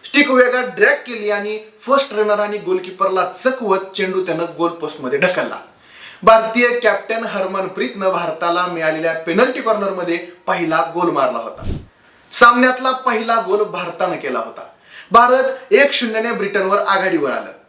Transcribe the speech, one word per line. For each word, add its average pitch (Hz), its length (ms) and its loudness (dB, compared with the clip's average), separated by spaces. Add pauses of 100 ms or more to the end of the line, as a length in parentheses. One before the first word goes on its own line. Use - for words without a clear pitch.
स्टिक 269 260 2
वेगात 247 340 4 (120)
ड्रॅग 254 200 4 (100)
केली 208 240 -4
आणि 208 280 -4 (220)
फर्स्ट 269 340 0
रनर 208 240 2
आणि 208 200 -4
गोलकीपरला 185 680 -2 (120)
चकवत 196 480 0 (100)
चेंडू 190 280 -2
त्यानं 170 220 -4 (140)
गोल 170 120 0
पोस्ट 151 300 -10
मध्ये 135 180 -4
ढकलला. 135 400 -2 (640)
भारतीय 226 460 4 (120)
कॅप्टन 220 440 0
हरमनप्रीतनं 190 880 -4
भारताला 175 560 -2
मिळालेल्या 160 520 -2
पेनल्टी 240 420 0
कॉर्नर 208 300 0
मध्ये 175 260 -4 (300)
पहिला 165 340 0 (140)
गोल 170 160 0
मारला 127 280 0
होता. - 320 -8 (600)
सामन्यातला 254 580 4
पहिला 226 460 -2 (100)
गोल 208 160 0
भारतानं 175 540 -4
केला 127 220 -6
होता. - 260 -10 (460)
भारत 254 600 4
एक 285 200 6
शून्यने 226 400 0
ब्रिटनवर 190 460 0
आघाडीवर 180 520 0
आलं 117 220 -6 (160)